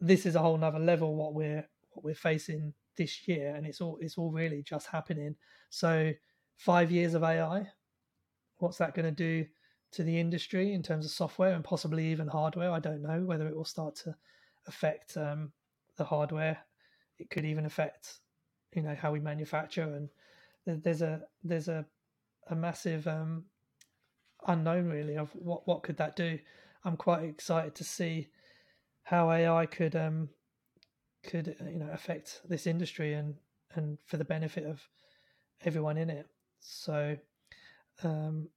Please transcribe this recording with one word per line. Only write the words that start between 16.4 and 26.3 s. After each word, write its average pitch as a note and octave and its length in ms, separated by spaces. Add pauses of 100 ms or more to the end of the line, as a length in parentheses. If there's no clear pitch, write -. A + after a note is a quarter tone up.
It - 120
could D3+ 140
even D#3 220
affect, - 540 (540)
you E3 80
know, D3+ 120
how D3+ 180
we D3+ 80
manufacture, D3+ 760
and C#3+ 140 (580)
th-, D#3+ 160
there's E3 200
a, D#3 200 (200)
there's E3 260
a, D#3+ 180 (640)
a F3 60
massive, E3 520
um, D#3+ 380 (1040)
unknown F3 420
really D3+ 280
of D3+ 180
what, F3 320
what F3 160
could D#3+ 140
that D3+ 200
do. E3 220 (460)